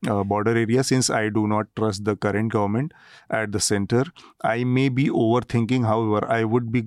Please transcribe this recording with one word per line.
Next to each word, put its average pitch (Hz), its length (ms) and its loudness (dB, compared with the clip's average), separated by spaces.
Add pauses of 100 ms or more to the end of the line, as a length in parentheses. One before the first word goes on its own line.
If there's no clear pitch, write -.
uh, 101 160 0
border 104 440 0
area। 123 240 2
Since 131 200 2
I 107 220 0
do 107 180 2
not 107 120 0 (160)
trust 104 260 -2
the 104 200 0
current 104 300 0
government 107 340 0 (460)
at 107 200 -2
the 104 160 -2
center, 104 320 0 (420)
I 113 200 0
may 131 240 2
be 131 200 0
overthinking। 120 760 0
However, 110 400 2
I 113 180 0
would 113 280 0
be 117 160 -2